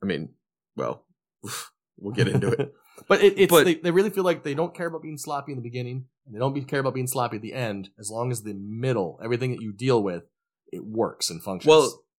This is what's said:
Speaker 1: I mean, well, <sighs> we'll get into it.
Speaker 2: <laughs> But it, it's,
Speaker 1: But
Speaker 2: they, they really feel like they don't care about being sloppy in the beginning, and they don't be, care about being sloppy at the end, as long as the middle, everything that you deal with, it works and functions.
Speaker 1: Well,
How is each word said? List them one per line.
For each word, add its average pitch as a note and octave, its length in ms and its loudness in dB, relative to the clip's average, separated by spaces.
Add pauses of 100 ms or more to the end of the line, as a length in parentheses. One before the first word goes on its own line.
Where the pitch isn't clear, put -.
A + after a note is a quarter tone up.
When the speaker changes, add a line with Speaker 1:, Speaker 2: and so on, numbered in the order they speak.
Speaker 1:
I G2+ 60 -6
mean, D#2+ 220 -4 (460)
well, B1 300 -6 (380)
<sighs> - 540 -16
we'll G2+ 160 -8
get F#2 140 2
into - 220 2
it. - 280 -2
Speaker 2:
<laughs> - 60 -20 (260)
But - 120 4
it, G3 160 8
it's, F#3 140 6
Speaker 1:
But D#3+ 140 10
Speaker 2:
they, E3+ 100 4
they E3 160 -2
really G3 180 4
feel F#3+ 140 -4
like D#3 220 0
they C#3+ 80 -4
don't E3+ 200 -2
care F3 140 -8
about D#3+ 140 -10
being D#3 160 -12
sloppy C#3+ 340 -8
in C3+ 60 -8
the B2+ 40 -10
beginning, B2 440 -10 (200)
and A#2 80 -20
they G#2 60 -10
don't C3+ 140 0
be, C#3 100 -4
care C#3 160 -2
about C3 140 -2
being B2+ 140 -4
sloppy A#2+ 280 -2
at G#2 60 -8
the A2 100 -12
end, G#2+ 380 -6 (100)
as G2 100 -12
long A#2 220 -4
as A2 120 -8
the G#2 100 -10
middle, G#2+ 680 -4
everything B2 300 -2
that A#2 100 -6
you G#2+ 120 -8
deal A#2+ 280 2
with, F2+ 220 -4 (480)
it - 140 -12
works A2 440 -4
and E2 140 -10
functions. F#2+ 260 -4
Speaker 1:
Well, D3+ 340 8 (160)